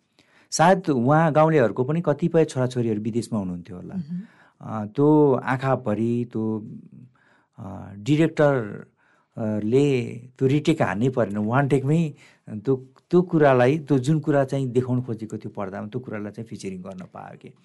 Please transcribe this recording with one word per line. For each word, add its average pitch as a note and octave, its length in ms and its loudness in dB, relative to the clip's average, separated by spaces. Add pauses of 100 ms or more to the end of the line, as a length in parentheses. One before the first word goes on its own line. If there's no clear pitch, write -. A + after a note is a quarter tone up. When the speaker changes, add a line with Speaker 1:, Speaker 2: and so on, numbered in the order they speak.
(500)
Speaker 1:
सायद F#3 380 4
उहाँ D3 440 4
गाउँलेहरूको D3+ 520 4
पनि D#3 160 -2
कतिपय E3 440 2
छोराछोरीहरू B2 560 -2
विदेशमा A2 380 -4
हुनुहुन्थ्यो F2+ 380 -8
होला। F2+ 180 -14
Speaker 2:
मह्म। F3 260 -8 (400)
Speaker 1:
अ, A2 240 -8
त्यो D3 480 4
आँखाभरि A#2+ 1000 -2
त्यो, A2 340 -4 (920)
अ, F#2+ 380 -14
डिरेक्टर, C#3+ 880 2 (540)
अ, G#2+ 260 -2
ले C3 380 2 (360)
त्यो C3+ 100 2
रिटेक D3+ 340 2
हान्नै G2+ 260 0
परेन, G#2+ 280 -2
वान A#2+ 320 0
टेकमै D3 460 0 (360)
त्यो, A2 260 -2 (340)
त्यो F3 120 4
कुरालाई, D3 560 4
त्यो C#3+ 200 0
जुन D3 220 0
कुरा C#3+ 240 2
चाहिँ C3+ 240 -4
देखाउन B2 340 -2
खोजेको A2 340 -8
थियो G#2+ 140 -12
पर्दामा, G2+ 360 -10
त्यो A2+ 140 -10
कुरालाई G#2 320 -10
चाहिँ A2+ 160 -14
फिचरिङ F#2+ 340 -12
गर्न F2+ 220 -14
पायो G2 380 -18
के। - 100 -20 (120)